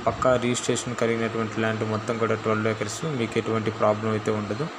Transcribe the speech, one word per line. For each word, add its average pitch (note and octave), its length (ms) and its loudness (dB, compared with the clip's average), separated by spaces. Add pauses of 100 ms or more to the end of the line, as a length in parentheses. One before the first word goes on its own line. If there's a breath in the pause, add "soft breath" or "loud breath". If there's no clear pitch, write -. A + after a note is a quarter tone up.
పక్కా A#2+ 240 4 (140)
రిజిస్ట్రేషన్ A#2+ 560 -2
కలిగినటువంటి A2+ 540 0 (100)
ల్యాండ్ A2 180 0 (100)
మొత్తం A2+ 300 -2
కూడా A2 220 2
ట్వెల్వ్ A2 280 2
ఏకర్స్. G#2+ 300 -4 (160)
మీకు A2+ 220 0
ఎటువంటి A2 400 0
ప్రాబ్లం G#2+ 360 2
అయితే G#2+ 220 0
ఉండదు. G#2+ 280 -4 (120)